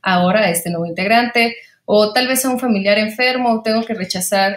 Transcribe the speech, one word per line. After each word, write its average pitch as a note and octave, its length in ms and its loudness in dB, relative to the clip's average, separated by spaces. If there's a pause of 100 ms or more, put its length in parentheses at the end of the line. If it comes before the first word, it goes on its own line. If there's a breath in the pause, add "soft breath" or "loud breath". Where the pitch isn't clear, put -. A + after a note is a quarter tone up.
ahora F#3 400 2
a F#3+ 100 2
este F3 200 -4
nuevo E3+ 160 -4
integrante, A#3 680 0 (300 loud breath)
o G#3+ 300 2
tal B3+ 140 0
vez C4 180 0
a - 20 0
un B3+ 100 0
familiar G#3 380 2
enfermo, A#3+ 680 0
tengo A3+ 220 0
que A3+ 80 -6
rechazar G3 640 -2